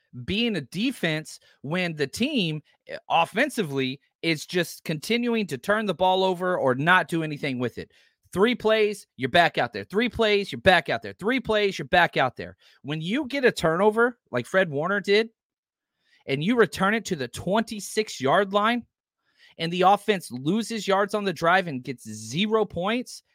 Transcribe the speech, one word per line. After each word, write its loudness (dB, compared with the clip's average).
being -2
a -4
defense -4
when -4
the -2
team, -2
eh, -10
offensively 0
is -2
just -4
continuing -2
to -6
turn 0
the -2
ball 2
over 0
or 2
not 4
do -2
anything -4
with -4
it. -10
Three 2
plays, 0
you're -4
back 4
out 0
there. -8
Three 0
plays, 0
you're -10
back 4
out -2
there. -12
Three -2
plays, 0
you're -6
back 4
out 2
there. -12
When -6
you -2
get -4
a 6
turnover 2
like -4
Fred 2
Warner -2
did, 2
and -2
you 0
return 2
it -4
to -4
the -6
twenty-six -4
yard 2
line, 0
and -4
the 0
offense 2
loses -2
yards 0
on -2
the 0
drive 2
and -6
gets -10
zero -2
points, -6